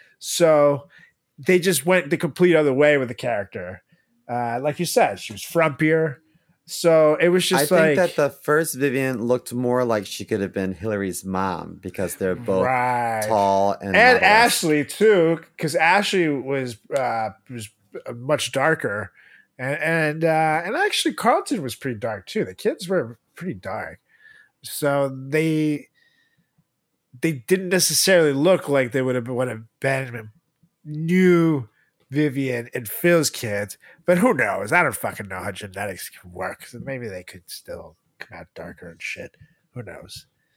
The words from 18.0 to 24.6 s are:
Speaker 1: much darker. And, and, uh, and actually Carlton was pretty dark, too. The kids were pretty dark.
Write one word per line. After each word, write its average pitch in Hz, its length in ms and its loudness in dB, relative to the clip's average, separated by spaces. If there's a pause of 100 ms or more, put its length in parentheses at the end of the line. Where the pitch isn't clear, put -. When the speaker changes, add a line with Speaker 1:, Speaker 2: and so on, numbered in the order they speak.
Speaker 1:
much 131 380 -4
darker. 123 600 -2 (460)
And, 131 240 -4
and, 160 420 0
uh, 160 400 2
and 220 120 -4
actually 381 380 -2
Carlton 247 480 0
was 123 120 -6
pretty 123 240 -6
dark, 107 280 -6
too. 208 180 -4
The 92 100 -8
kids 208 340 -4
were 131 300 -4 (160)
pretty 170 200 -8
dark. 95 440 -10 (640)